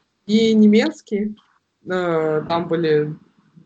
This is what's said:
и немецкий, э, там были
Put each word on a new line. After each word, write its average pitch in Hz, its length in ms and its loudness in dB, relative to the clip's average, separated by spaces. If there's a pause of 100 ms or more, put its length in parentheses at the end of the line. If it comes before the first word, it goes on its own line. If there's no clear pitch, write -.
(280)
и 220 260 2
немецкий, 214 800 2 (540)
э, 160 580 -2
там 170 200 -4
были 156 480 -2 (500)